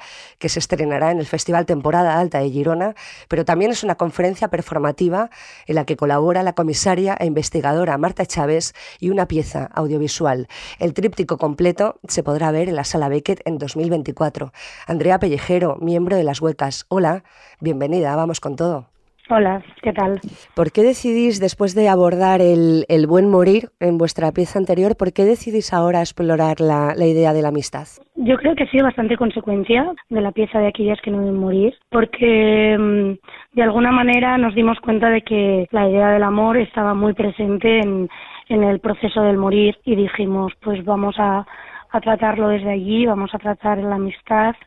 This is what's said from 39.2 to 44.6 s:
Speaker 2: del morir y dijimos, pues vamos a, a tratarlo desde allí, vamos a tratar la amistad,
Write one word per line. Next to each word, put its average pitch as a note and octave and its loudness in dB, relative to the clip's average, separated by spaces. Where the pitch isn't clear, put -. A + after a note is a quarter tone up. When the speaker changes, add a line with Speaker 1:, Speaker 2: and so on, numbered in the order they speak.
Speaker 2:
del G3+ 4
morir G#3 2
y A#3+ 2
dijimos, F#3+ -2
pues G3+ -4
vamos G3+ -2
a, G3+ 0
a A3 -2
tratarlo G#3+ 0
desde G3+ -2
allí, G3+ 0
vamos G3 -2
a G#3 -6
tratar G#3 -2
la G3+ -4
amistad, G#3+ -2